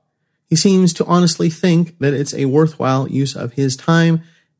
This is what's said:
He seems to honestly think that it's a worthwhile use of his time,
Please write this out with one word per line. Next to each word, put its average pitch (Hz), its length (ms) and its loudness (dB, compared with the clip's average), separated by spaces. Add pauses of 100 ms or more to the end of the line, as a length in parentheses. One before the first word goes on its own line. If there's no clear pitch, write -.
(460)
He 165 120 -2
seems 185 380 2
to - 100 -4
honestly 170 440 0
think 170 500 0
that 143 140 0
it's 139 200 -6
a 139 140 -4
worthwhile 135 600 0
use 135 260 -4
of - 200 -8
his 135 240 -2
time, 165 460 0 (360)